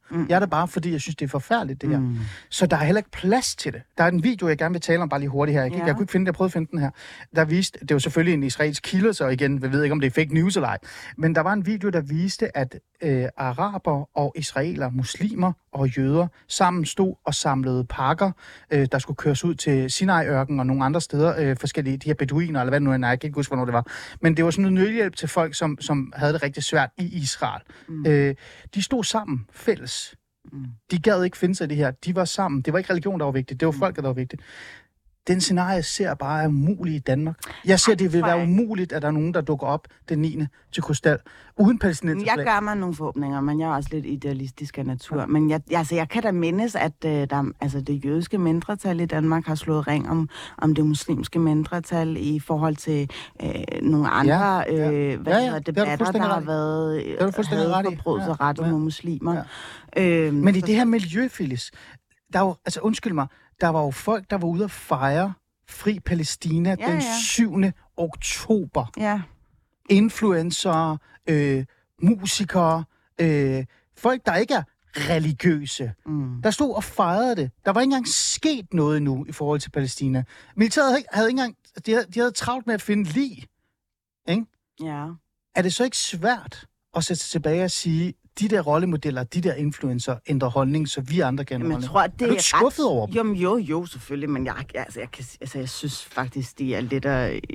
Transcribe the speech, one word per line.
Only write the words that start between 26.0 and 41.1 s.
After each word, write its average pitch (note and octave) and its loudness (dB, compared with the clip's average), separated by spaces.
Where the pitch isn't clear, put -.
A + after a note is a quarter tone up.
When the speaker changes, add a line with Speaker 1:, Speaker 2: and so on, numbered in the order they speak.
Speaker 2:
havde D3 2
det D#3 0
rigtig C#3+ -4
svært C#3 0
i F#3 -2
Israel. B2+ -4
Speaker 1:
Mm. D#3 -4
Speaker 2:
Øh, C#3+ 4
de G3+ -2
stod A#3 -2
sammen, D#3+ -4
fælles. - -4
Speaker 1:
Mm. C#3 -12
Speaker 2:
De F3+ 0
gad F#3 4
ikke F3+ -2
finde F#3 2
sig F#3 -4
i D3 -4
det D3 -2
her. C#3+ 2
De F3 -4
var F#3 2
sammen. D#3 -2
Det D3+ -2
var E3+ 4
ikke F#3+ -2
religion, F#3 0
der D3+ -2
var C#3 0
vigtigt. C3 -4
Det D#3+ 2
var D#3+ 2
Speaker 1:
Mm. C#3 -4
Speaker 2:
folket, F3+ 0
der C3+ 0
var B2+ 0
vigtigt. B2+ -6
Den F3+ 2
scenarie F3+ 0
ser F3 -2
bare D3 -2
er D#3 4
umulig D#3 0
i D3 -2
Danmark. D#3 -2
Jeg F#3 6
ser, A3+ 6
Speaker 1:
Ej, G3+ 4
Speaker 2:
det F3+ 2
vil E3+ 4
Speaker 1:
tror E3 2
Speaker 2:
være E3+ 4
Speaker 1:
jeg E3+ 2
ikke. F#3+ 4
Speaker 2:
umuligt, G3+ -2
at D3+ -4
der D3 0
er D3+ 0
nogen, D#3 0
der F3 2
dukker C#3 -2
op D3 -2
den D#3+ 0
niende D#3 0
til F3 -4
Krystal D3+ 2